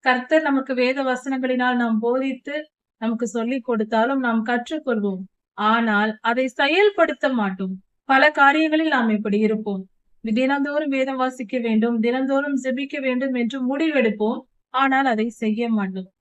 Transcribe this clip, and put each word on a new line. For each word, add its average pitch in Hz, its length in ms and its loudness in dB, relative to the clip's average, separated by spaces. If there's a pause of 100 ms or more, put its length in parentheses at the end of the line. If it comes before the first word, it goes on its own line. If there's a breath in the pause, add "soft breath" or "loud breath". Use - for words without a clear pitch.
கர்த்தர் 254 360 2
நமக்கு 269 320 0
வேத 254 300 0
வசனங்களினால் 254 720 0
நாம் 226 240 2
போதித்து, 262 560 -2 (460)
நமக்கு 233 260 -2
சொல்லிக் 233 360 -4
கொடுத்தாலும் 233 560 0
நாம் 226 260 0
கற்றுக்கொள்வோம். 240 760 -4 (360)
ஆனால் 214 540 2 (100)
அதை 240 260 0
செயல்படுத்த 320 800 2
மாட்டோம். 190 460 -2 (340)
பல 269 220 6
காரியங்களில் 311 640 4
நாம் 226 140 2
இப்படி 208 300 0
இருப்போம். 214 420 -2 (420)
தினந்தோறும் 277 720 0
வேதம் 262 280 -2
வாசிக்க 254 360 -6
வேண்டும், 233 400 2
தினந்தோறும் 269 640 0
ஜெபிக்க 269 380 -4
வேண்டும் 262 320 0
என்று 247 280 -2
முடிவெடுப்போம். 247 760 0 (340)
ஆனால் 269 320 2
அதை 226 240 0
செய்ய 220 400 -4
மாட்டோம். 190 400 -4 (120)